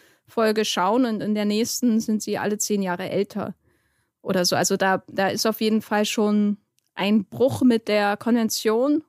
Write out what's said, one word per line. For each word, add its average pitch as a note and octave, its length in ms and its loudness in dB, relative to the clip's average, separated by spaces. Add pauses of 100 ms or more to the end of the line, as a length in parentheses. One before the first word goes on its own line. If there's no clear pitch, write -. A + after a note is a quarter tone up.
(280)
Folge A3 380 0
schauen G#3+ 400 0
und A3 160 -4
in G#3+ 120 -2
der G#3 120 -2
nächsten A3 540 0
sind G#3+ 220 -2
sie G3+ 160 -4
alle G#3 200 -2
zehn G#3 240 -2
Jahre F3+ 280 -4
älter G3+ 460 -4 (640)
oder F3+ 240 0
so. F3 100 2
Also F3+ 220 0
da, F#3+ 300 0
da F#3+ 220 -2
ist - 160 -2
auf A3 160 -2
jeden A3 200 2
Fall G#3+ 240 0
schon G#3 520 0 (360)
ein G3+ 320 0
Bruch - 380 0
mit A#3 240 4
der G#3 300 2
Konvention, A#3 920 0